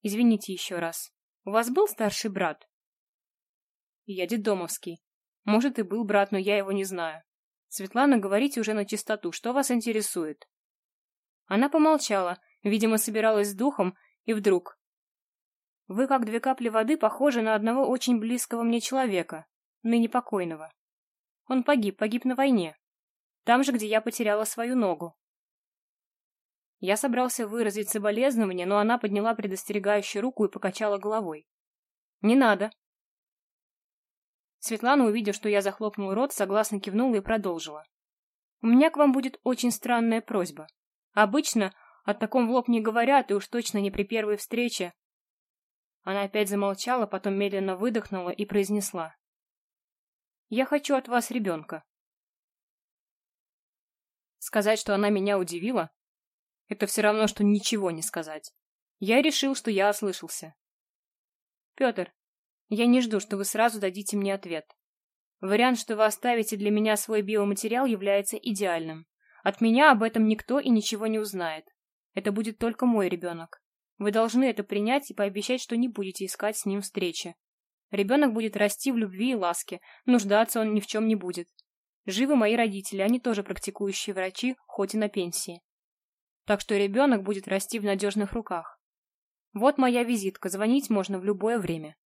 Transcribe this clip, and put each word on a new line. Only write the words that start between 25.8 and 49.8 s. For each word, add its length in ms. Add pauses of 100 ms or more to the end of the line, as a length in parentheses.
Я 180
собрался 500
выразить 440
соболезнование, 720
но 140
она 180
подняла 380
предостерегающую 880
руку 240
и 40
покачала 460
головой. 500 (760)
«Не 140
надо». 340 (1900)
Светлана, 440
увидев, 300
что 160
я 100
захлопнул 540
рот, 180
согласно 480
кивнула 360
и 40
продолжила. 640 (800)
«У 40
меня 220
к 80
вам 160
будет 300
очень 300
странная 500
просьба. 460 (440)
Обычно 600 (300)
о 100
таком 340
в 40
лоб 160
не 120
говорят, 500
и 40
уж 140
точно 300
не 120
при 140
первой 340
встрече». 560 (1120)
Она 180
опять 260
замолчала, 580
потом 280
медленно 420
выдохнула 540
и 140
произнесла: 720 (1300)